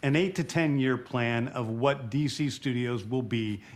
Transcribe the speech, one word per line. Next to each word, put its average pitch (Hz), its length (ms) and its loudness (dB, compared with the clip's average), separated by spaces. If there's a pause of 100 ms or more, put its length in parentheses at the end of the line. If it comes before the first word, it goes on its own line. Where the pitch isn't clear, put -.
an 139 120 4
eight 185 200 2
to 170 80 0
ten 151 340 2
year 131 180 4
plan 120 540 0
of 113 200 -4
what 127 420 0
D 143 160 2
C 139 240 -2
Studios 120 520 -2
will 123 200 -2
be 107 380 -2 (140)